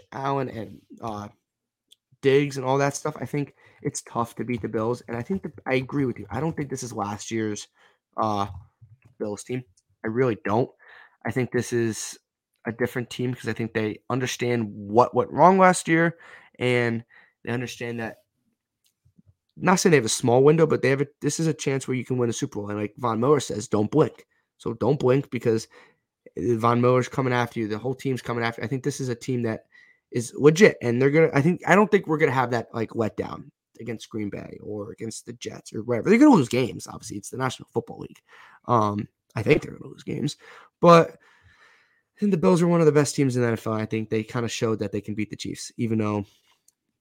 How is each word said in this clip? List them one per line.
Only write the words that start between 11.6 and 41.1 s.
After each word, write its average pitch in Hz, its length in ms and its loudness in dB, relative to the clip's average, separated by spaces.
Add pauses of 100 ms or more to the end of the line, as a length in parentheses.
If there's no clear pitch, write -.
is 117 460 -4 (480)
a 117 60 -6
different 120 360 -4
team 127 220 -6
because 123 180 -8
I 110 40 -4
think 110 200 -6
they 107 280 -4 (100)
understand 120 640 -2
what 104 420 2
went 120 160 2
wrong 180 280 6
last 185 300 6
year, 165 300 2 (400)
and 120 460 0 (400)
they 113 80 -6
understand 120 460 -8
that, 113 200 -10 (1400)
not 175 240 2
saying 196 120 4
they 151 40 8
have 120 80 4
a 110 40 -4
small 127 360 4
window, 160 220 6
but 147 160 0
they 127 80 4
have 139 100 0
a, 143 80 -4 (120)
this 147 200 -4
is 160 80 0
a 151 60 0
chance 135 320 -4
where 131 100 -2
you 123 80 -4
can 127 120 -4
win 120 140 0
a - 20 -2
Super 117 280 -6
Bowl. 101 100 -8
And 104 80 -4
like 104 180 -4
Von 113 220 -2
Miller 135 220 4
says, 104 260 -8
"Don't 107 240 0
blink." 139 340 2 (320)
So - 180 -8
don't 123 260 0
blink 131 300 2
because 113 360 -2 (680)
Von 117 440 0
Miller's 123 280 4
coming 131 240 -2
after 120 260 -2
you. 110 80 -4
The 107 100 -4
whole 123 200 -6
team's 131 260 -4
coming 120 220 -4
after. 117 180 -4
I 113 60 -6
think 131 160 -6
this 139 160 -4
is 131 80 -4
a 120 80 -4
team 123 260 -4
that 110 240 -6 (460)
is 117 240 -4
legit, 160 440 6
and 120 220 0
they're 139 80 4
gonna, 156 240 4
I 143 80 4
think, 170 240 2
I 165 80 6
don't 202 160 4
think 196 160 2
we're 156 120 0
gonna 147 120 2
have 127 220 0
that, 113 200 -2
like, 113 180 -4
letdown 110 600 -6 (300)
against 117 280 -12
Green 107 220 -6
Bay - 320 -12
or 101 280 -10
against - 360 -12
the 120 80 -14
Jets - 380 -16
or 110 100 -8
whatever. 120 260 -2
They're 220 100 6
gonna 302 120 8
lose 160 180 6
games. 113 380 -2
Obviously, - 300 -14
it's - 140 -14
the 117 60 -14
National 131 360 -6
Football 110 260 -6
League. - 220 -18 (460)
Um, 107 400 0 (300)
I 110 60 -6
think - 200 2
they're - 100 -16
gonna - 180 -18
lose - 120 -20
games, - 340 -6 (440)
but 170 300 8